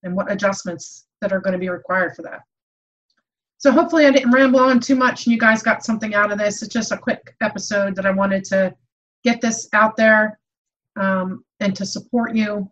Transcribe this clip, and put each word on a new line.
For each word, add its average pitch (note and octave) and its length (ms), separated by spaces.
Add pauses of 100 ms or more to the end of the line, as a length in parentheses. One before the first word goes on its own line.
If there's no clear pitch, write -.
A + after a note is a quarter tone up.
and F3+ 120
what F#3+ 160
adjustments G3 720 (160)
that G3 100
are F#3+ 80
gonna F#3+ 180
be F#3 120
required F3 460
for E3 80
that. - 180 (1160)
So C#4 140
hopefully E4 340
I C#4 60
didn't C4 200
ramble C4 280
on B3+ 200
too C4 160
much B3+ 300
and A#3 80
you A3+ 60
guys A3 220
got A3 220
something G#3+ 320
out G#3 160
of G3+ 60
this. G#3 260
It's A3+ 100
just A3+ 180
a G3 60
quick - 440
episode G3+ 540
that F#3+ 100
I F#3+ 60
wanted G3 340
to F#3+ 280 (500)
get A#3 180
this A3+ 320
out G#3+ 240
there, G#3+ 420 (560)
um, F#3+ 480 (160)
and G3 160
to G3 100
support - 500
you G#3 360